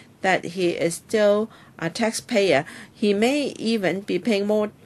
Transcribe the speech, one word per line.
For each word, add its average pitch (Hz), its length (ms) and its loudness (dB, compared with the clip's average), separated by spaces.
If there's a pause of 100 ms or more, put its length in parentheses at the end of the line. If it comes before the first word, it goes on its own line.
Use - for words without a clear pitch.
(220)
that 185 220 2
he 175 280 -2
is 170 240 -2
still 208 540 2 (280)
a 165 120 -4
taxpayer. 202 760 0 (280)
He 208 200 0
may 247 440 0
even 196 440 -2
be 185 180 -4
paying 202 280 0
more 214 240 0 (140)